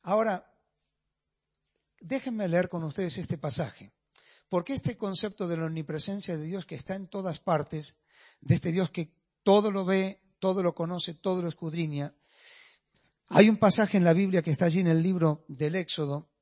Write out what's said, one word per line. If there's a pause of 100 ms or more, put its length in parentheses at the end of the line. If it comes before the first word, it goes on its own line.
Ahora, (1400)
déjenme
leer
con
ustedes
este
pasaje, (560)
porque
este
concepto
de
la
omnipresencia
de
Dios
que
está
en
todas
partes, (440)
de
este
Dios
que (280)
todo
lo
ve, (160)
todo
lo
conoce,
todo
lo
escudriña, (1120)
hay
un
pasaje
en
la
Biblia
que
está
allí
en
el
libro
del
Éxodo (120)